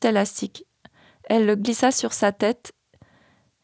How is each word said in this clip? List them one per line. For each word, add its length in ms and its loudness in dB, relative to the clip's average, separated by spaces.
élastique. 580 -2
Elle 200 2
le 100 2
glissa 360 0
sur 200 -4
sa 200 0
tête. 400 -4